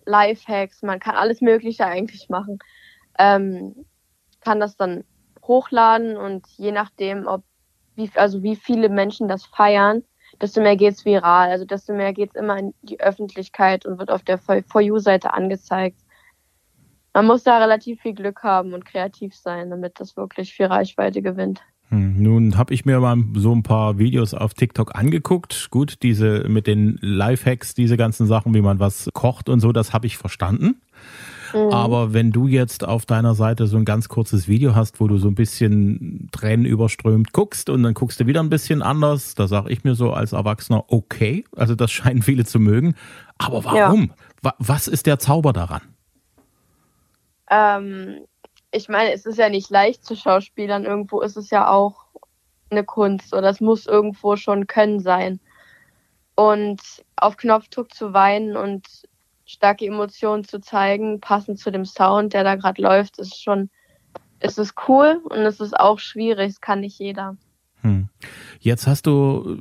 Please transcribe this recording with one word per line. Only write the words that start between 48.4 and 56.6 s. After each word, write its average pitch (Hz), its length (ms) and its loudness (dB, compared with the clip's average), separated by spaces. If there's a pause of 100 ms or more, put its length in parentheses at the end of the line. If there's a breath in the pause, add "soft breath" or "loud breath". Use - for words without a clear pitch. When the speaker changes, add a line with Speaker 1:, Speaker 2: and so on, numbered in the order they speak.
Speaker 1:
ich 214 160 -6
meine, 214 240 0
es 202 120 -8
ist 220 140 -8
ja 220 100 4
nicht 196 220 -6
leicht 202 340 2
zu 226 120 -10
schauspielern. 202 680 -2
Irgendwo 202 340 -4
ist 208 160 -4
es 208 140 -12
ja 202 200 2
auch 202 360 0 (640)
eine 208 120 0
Kunst 202 500 -2
oder 196 180 2
es 196 100 -2
muss 220 260 0
irgendwo 208 480 0
schon 202 320 -2
Können 214 320 2
sein. 185 400 -2 (960 soft breath)
Und 208 460 2 (340)